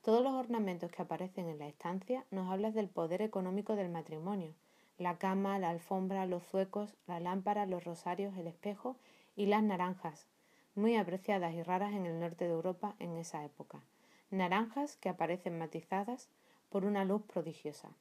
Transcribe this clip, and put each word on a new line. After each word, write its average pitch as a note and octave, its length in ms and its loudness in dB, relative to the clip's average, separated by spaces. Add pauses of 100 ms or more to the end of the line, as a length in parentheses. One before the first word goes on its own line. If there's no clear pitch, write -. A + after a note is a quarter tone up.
Todos A#3 220 6
los C4+ 80 2
ornamentos G#3+ 580 -2
que - 100 -10
aparecen F3+ 480 -4
en D3+ 120 -6
la D3 80 -8
estancia F#3+ 640 -4
nos F#3 180 -2
hablan G#3 220 0
del G#3+ 160 0
poder E3+ 340 0
económico G3+ 540 0
del F#3 120 0
matrimonio. E3 640 -6 (460)
La F3+ 180 0
cama, G3 440 2
la E3+ 100 2
alfombra, F#3+ 560 0
los F3 160 -2
zuecos, F#3+ 540 -2 (100)
la F3 140 -4
lámpara, G3 460 2
los F3 180 -2
rosarios, F3+ 520 -4
el E3+ 120 -6
espejo G#3 480 -6 (400)
y G3+ 100 2
las G#3 160 8
naranjas, F#3 640 0 (480)
muy A3 220 4
apreciadas F#3 580 2
y E3+ 80 -4
raras F#3+ 300 2
en F#3+ 140 0
el E3 120 -2
norte E3+ 280 -2
de E3+ 40 2
Europa F3+ 480 -2
en E3+ 180 -6
esa E3 280 -6
época. D3 360 -14 (520)
Naranjas G#3+ 640 2
que - 120 -4
aparecen F3 480 0
matizadas F#3+ 720 -4 (400)
por F#3+ 160 2
una G3+ 200 4
luz G3+ 180 4
prodigiosa. D#3 680 -6 (120)